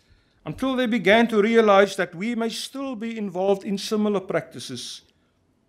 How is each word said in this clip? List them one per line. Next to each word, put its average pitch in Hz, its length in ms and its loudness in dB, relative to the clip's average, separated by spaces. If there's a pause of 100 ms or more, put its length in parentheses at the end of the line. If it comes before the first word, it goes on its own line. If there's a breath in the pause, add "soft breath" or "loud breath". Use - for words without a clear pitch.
(440)
until 262 320 -4
they 254 100 0
began 226 420 4
to 220 120 2
realize 208 560 4
that 175 180 -4
we 220 200 -6
may 226 140 -4
still 262 480 -10
be 226 200 -10
involved 196 480 -2
in 202 140 -4
similar 208 420 0
practices, - 840 -8 (680)